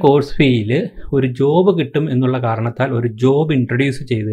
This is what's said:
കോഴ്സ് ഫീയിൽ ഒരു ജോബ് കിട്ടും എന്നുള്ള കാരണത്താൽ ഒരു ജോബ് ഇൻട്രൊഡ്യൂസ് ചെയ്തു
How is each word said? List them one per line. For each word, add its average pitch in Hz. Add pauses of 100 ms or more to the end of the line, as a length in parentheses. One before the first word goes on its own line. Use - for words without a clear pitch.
കോഴ്സ് 143
ഫീയിൽ 120 (440)
ഒരു 131 (100)
ജോബ് 160
കിട്ടും 147 (100)
എന്നുള്ള 127 (100)
കാരണത്താൽ 117
ഒരു 120 (140)
ജോബ് 147
ഇൻട്രൊഡ്യൂസ് 131
ചെയ്തു 107